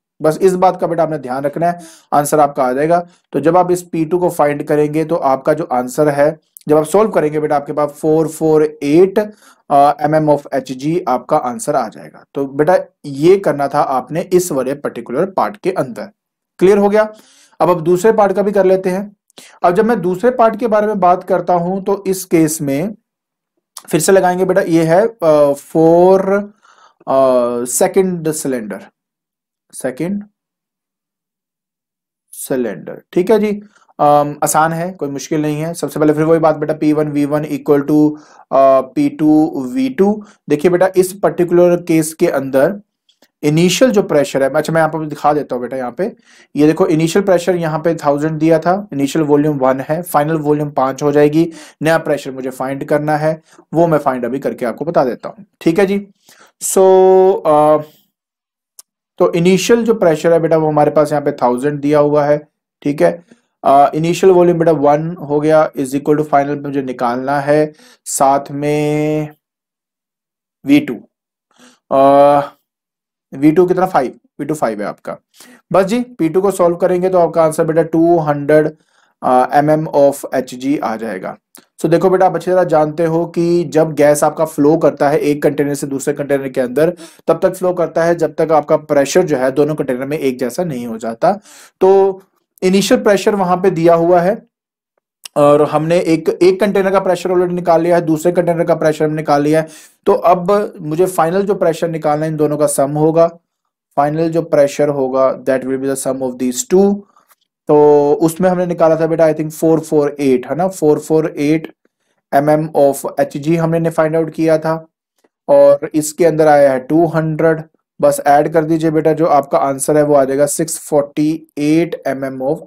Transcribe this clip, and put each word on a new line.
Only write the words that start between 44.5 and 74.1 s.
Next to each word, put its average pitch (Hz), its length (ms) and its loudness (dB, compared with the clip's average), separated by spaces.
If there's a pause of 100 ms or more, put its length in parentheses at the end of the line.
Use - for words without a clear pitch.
मैं 165 80 2
यहाँ 156 80 0
पर 156 160 -6
दिखा 147 280 -2
देता 135 220 -4
हूँ 123 60 -6
बेटा, 123 160 -8
यहाँ 123 140 -8
पे 185 240 -6 (400)
ये 147 120 4
देखो 160 200 2
इनिशियल 160 380 0
प्रेशर 180 300 0
यहाँ 160 240 -4
पे 165 160 -2
थाउजेंड 151 440 -2
दिया 160 200 2
था, 185 340 -2
इनिशियल 139 320 -2
वॉल्यूम 147 320 2
वन 131 220 0
है, 156 220 -6
फाइनल 156 340 -2
वॉल्यूम 147 340 -2
पांच 135 340 -4
हो 147 80 0
जाएगी, 151 400 2 (300)
नया 160 160 2
प्रेशर 151 340 -4
मुझे 131 180 -10
फाइंड 139 340 -8
करना 151 340 -2
है, 156 240 -4 (320)
वो 170 140 2
मैं 156 100 2
फाइंड 127 280 -2
अभी 123 140 -6
करके 120 260 -6
आपको 113 200 -6
बता 170 180 0
देता - 260 -6
हूँ, - 160 -20 (160)
ठीक 170 180 0
है 196 60 4
जी। 202 220 -4 (560)
So, - 140 -2 (680)
अ, 151 320 4 (1400)
तो 175 160 2
इनिशियल 185 500 2
जो 220 100 0
प्रेशर 170 400 2
है 165 60 4
बेटा, 160 180 2
वो 156 100 0
हमारे 147 240 2
पास 147 200 2
यहाँ 143 120 -2
पे 143 80 -2
थाउजेंड 131 480 -2
दिया 147 200 2
हुआ 147 260 2
है, 147 220 -2 (340)
ठीक 147 200 -4
है। 175 240 -2 (380)
अ, 139 320 4
इनिशियल 170 380 2
वॉल्यूम 175 260 4
बेटा 165 120 2
वन 151 440 0
हो 147 240 -4
गया, 156 320 2
is 139 160 -6
equal 143 280 -2
to 151 100 -2
final 143 380 -2
मुझे 139 180 -6
निकालना 131 580 -4
है, 151 340 0 (320)
साथ 139 460 0
में 151 800 -4 (1400)
वी 143 140 4
टू। 139 160 -6 (960)
अ, 143 480 6 (920)
वी 147 180 2
टू 180 140 4
कितना, 180 200 0
फ़ाइव, 156 280 -2 (260)